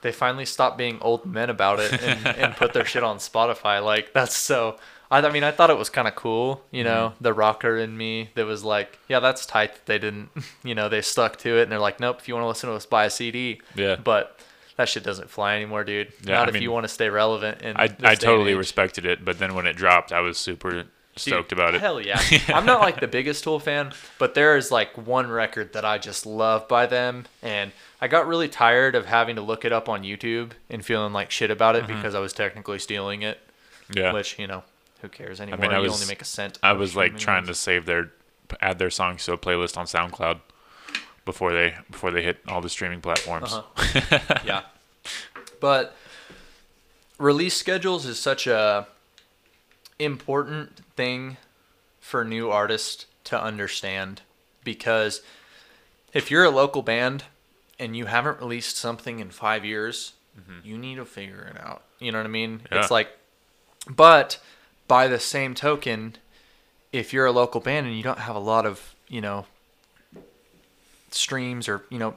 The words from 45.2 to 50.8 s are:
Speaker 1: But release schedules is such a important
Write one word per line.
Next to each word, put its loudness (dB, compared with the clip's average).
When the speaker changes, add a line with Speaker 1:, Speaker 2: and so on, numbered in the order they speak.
Speaker 1:
But 0
release 2
schedules -2
is -8
such -2
a 2
important -4